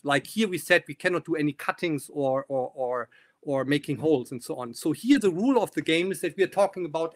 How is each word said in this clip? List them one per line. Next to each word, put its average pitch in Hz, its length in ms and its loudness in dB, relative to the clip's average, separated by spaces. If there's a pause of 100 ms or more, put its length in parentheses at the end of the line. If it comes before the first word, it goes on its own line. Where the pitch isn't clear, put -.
Like 139 220 0
here 214 220 0
we 180 80 -4
said 165 300 2
we 147 80 -12
cannot 180 300 -2
do 165 100 -4
any 151 180 0
cuttings - 600 -4
or, 135 360 0
or, 127 280 -2
or, 123 320 -4 (340)
or 135 220 -2
making 143 320 -2
holes 131 340 2
and 127 100 -10
so 156 140 -10
on. 123 180 -8
So 160 200 -2
here 262 260 4
the 202 140 2
rule 226 280 2
of 180 120 0
the 156 100 -2
game 170 300 2
is 180 80 -8
that 170 160 -4
we 190 80 4
are - 20 4
talking 185 380 0
about 160 320 -4